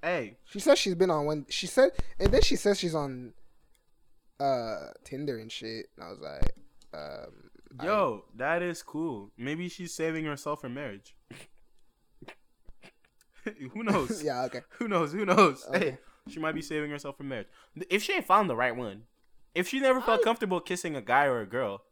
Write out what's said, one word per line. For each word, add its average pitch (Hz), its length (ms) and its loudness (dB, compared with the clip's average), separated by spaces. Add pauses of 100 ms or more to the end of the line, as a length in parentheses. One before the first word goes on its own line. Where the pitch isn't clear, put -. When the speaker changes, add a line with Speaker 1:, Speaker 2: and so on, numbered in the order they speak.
Speaker 1:
Hey. 151 440 -2
Speaker 2:
She - 160 -10
says 285 180 6
she's 185 160 0
been 185 140 4
on 151 160 2
one. 151 240 -2
She - 180 -4
said, 254 240 6 (260)
and - 160 4
then 262 80 8
she - 140 6
says 202 240 2
she's 165 160 -2
on, 131 380 -6 (1040)
uh, 113 520 -2 (120)
Tinder 135 340 -6
and 110 140 -14
shit. 110 360 -10 (100)
And - 80 -16
I 85 60 -16
was 101 100 -16
like, 71 320 2 (400)
um, - 560 -14 (280)
I 143 80 -8
Speaker 1:
Yo, 165 380 0 (140)
that 156 240 0
is 175 220 -6
cool. 131 540 -6
Maybe 151 300 -6
she's 175 260 -10
saving 160 320 -4
herself 147 360 -6
for 131 80 -10
marriage. 120 440 -12 (160)
<laughs> - 60 -18 (2500)
Who 220 100 -8
knows? 151 400 0
Speaker 2:
<laughs> 151 60 0
Yeah, 127 160 -2
okay. 123 160 -6 (160)
Speaker 1:
Who 233 100 -4
knows? 165 260 2
Who 208 120 -2
knows? 185 440 6
Speaker 2:
Okay. 180 100 2 (120)
Speaker 1:
Hey, 131 60 -12 (300)
she - 120 -12
might 156 160 -2
be 156 60 -4
saving 151 300 -4
herself 143 260 -10
for 147 60 -14
marriage. 127 240 -8 (420)
If 202 140 2
she 415 100 -2
ain't 370 120 -2
found 190 240 6
the 123 60 0
right 120 200 2
one, 110 280 -8 (520)
if 180 120 0
she 269 120 -2
never 262 220 4
felt 240 200 4
Speaker 2:
I - 20 4
Speaker 1:
comfortable 220 380 2
kissing 175 340 -4
a 131 60 -6
guy 127 240 6
or 123 160 2
a 107 60 -4
girl 104 340 -4 (100)